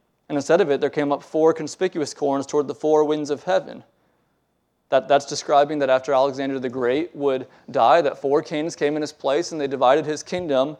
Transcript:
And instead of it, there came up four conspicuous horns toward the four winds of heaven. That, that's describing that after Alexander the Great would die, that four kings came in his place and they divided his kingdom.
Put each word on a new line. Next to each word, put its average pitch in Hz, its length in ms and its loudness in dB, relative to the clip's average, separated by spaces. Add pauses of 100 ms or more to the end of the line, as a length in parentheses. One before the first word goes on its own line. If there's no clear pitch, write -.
(300)
And 147 80 -4
instead 160 240 2
of 156 100 0
it, 139 80 0
there 143 100 -2
came 143 220 -2
up 143 120 -4
four 160 300 2
conspicuous 156 600 -6
horns 139 320 -2
toward 147 220 0
the 135 80 -10
four 151 280 2
winds 151 260 -2
of 143 140 -6
heaven. - 400 -4 (1080)
That, 135 180 0
that's 139 180 2
describing 147 540 0
that 135 100 2
after 131 240 2
Alexander 135 460 0
the 127 100 -6
Great 127 460 -2
would 135 320 -2 (220)
die, 135 320 4
that 143 160 -2
four 143 240 0
kings 160 340 -6
came 147 200 0
in 151 60 -2
his 147 120 -6
place 147 380 -2
and 156 100 -6
they 139 60 -2
divided 135 380 2
his 151 180 -6
kingdom. 151 560 -2